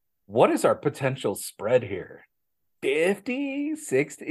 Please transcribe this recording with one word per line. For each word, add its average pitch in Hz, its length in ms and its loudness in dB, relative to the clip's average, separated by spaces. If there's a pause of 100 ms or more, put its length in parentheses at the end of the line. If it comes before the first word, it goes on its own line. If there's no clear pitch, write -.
(260)
what 123 260 6
is 285 140 2
our 240 100 4
potential 131 600 -2
spread 117 480 0
here? 95 440 -10 (540)
Fifty, 254 920 0
sixty? - 560 -2